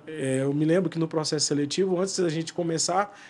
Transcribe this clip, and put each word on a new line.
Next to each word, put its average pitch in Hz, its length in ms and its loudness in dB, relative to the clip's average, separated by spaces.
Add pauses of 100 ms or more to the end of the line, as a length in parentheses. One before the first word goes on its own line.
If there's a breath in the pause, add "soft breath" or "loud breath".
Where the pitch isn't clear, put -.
é, 135 360 -2
eu 139 100 0
me 151 120 0
lembro 165 260 4
que 165 80 -6
no 160 100 0
processo 156 380 0
seletivo, 170 540 0
antes 190 180 -2
da 180 100 2
gente 160 240 -4
começar, 175 640 0 (140)